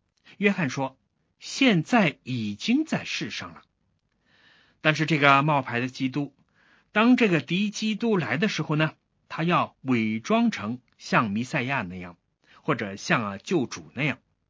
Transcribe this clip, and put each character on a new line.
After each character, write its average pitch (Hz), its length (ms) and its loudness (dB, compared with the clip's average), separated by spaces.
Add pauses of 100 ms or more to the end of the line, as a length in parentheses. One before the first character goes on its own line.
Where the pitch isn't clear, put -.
(380)
约 202 140 2
翰 170 180 -2
说， 135 260 -6 (440)
现 220 420 2
在 196 400 2
已 113 320 -6
经 262 320 0
在 - 180 -4
世 - 280 -8
上 85 200 -12
了。 80 120 -20 (1200)
但 156 120 2
是 147 140 -2
这 160 100 2
个 139 240 6
冒 147 220 2
牌 120 160 -4
的 127 80 -2
基 131 220 -4
督， 143 260 -6 (560)
当 233 260 6
这 233 100 4
个 165 140 2
敌 202 300 -2
基 214 240 -2
督 220 220 0
来 127 200 -2
的 208 100 0
时 - 140 -4
候 151 140 -2
呢， 156 180 0 (360)
他 - 140 -6
要 160 380 0
伪 110 380 0
装 226 320 2
成 110 280 -6 (200)
像 127 320 0
弥 110 120 -2
赛 131 200 -4
亚 131 180 -2
那 90 140 -10
样， 90 220 -14 (440)
或 - 140 -2
者 104 200 -8
像 104 440 -2
救 156 260 -2
主 78 300 -10
那 127 80 -4
样。 143 160 -4 (300)